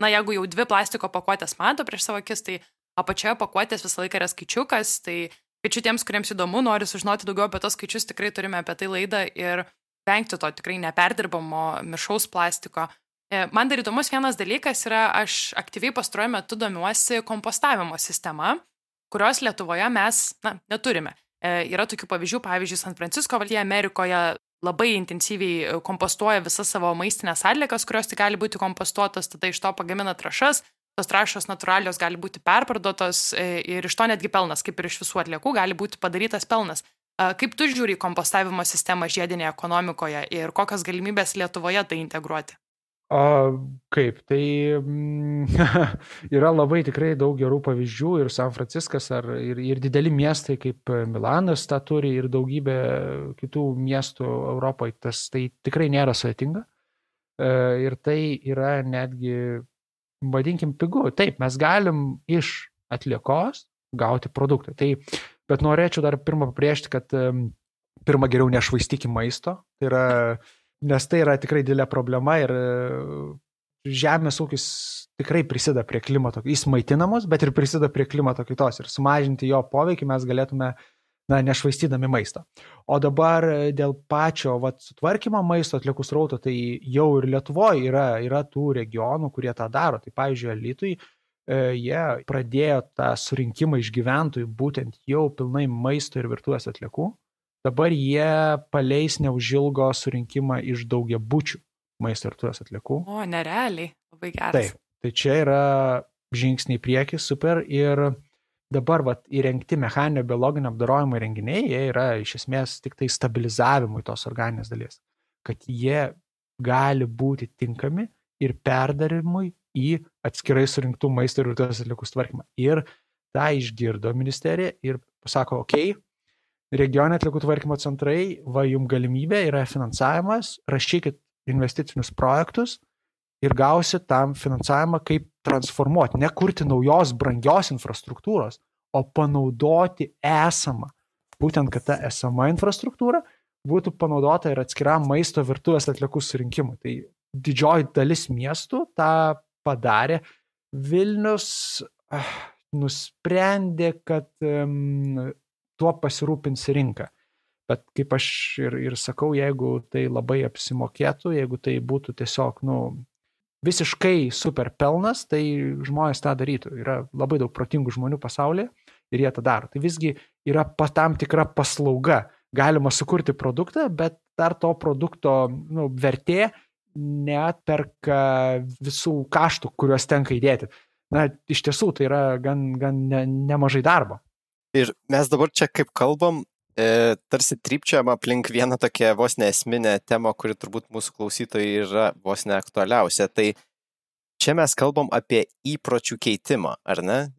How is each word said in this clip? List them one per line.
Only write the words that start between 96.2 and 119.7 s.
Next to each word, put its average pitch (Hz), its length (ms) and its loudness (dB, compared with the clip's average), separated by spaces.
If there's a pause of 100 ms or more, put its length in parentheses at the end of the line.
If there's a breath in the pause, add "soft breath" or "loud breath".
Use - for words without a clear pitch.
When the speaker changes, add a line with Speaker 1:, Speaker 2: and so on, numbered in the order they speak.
Speaker 2:
ir 120 100 -6
virtuvės 123 400 -4
atliekų. - 400 -6 (540)
Dabar 151 280 2
jie 143 360 2 (440)
paleis 143 480 2
neužilgo 135 720 2
surinkimą 127 720 -2
iš 120 240 -6
daugiabučių 120 720 -2 (400)
maisto 113 280 -4
ir - 60 -8
virtuvės 117 300 -8
atliekų. 135 400 -6
Speaker 1:
O, 202 240 -8
nerealiai. 170 640 -4 (240)
Labai 170 180 -12
geras. 107 380 0
Speaker 2:
Taip. - 100 -18 (200)
Tai 123 160 -4
čia 139 260 2
yra 139 180 4 (760)
žingsniai 127 440 0
į - 40 -12
priekį, 135 360 0
super. 165 480 0
Ir 143 320 2 (720)
dabar, 139 320 2
vat, 123 240 -2
įrengti 135 520 0
mechaninio 139 440 0
biologinio 127 480 0
apdorojimo 123 460 2
įrenginiai, 110 500 -4
jie 135 220 0
yra 127 160 0 (140)
iš 107 200 -8
esmės 131 400 -4
tik - 160 -12
tai 131 160 -2
stabilizavimui 120 920 0
tos 113 240 -10
organinės 113 420 -6
dalies. 113 280 -12 (440)
Kad - 240 -10
jie 131 440 0 (480)
gali 131 480 2
būti 131 420 -2 (100)
tinkami 143 460 -4 (340)
ir 131 240 0
perdarimui 156 880 0 (260)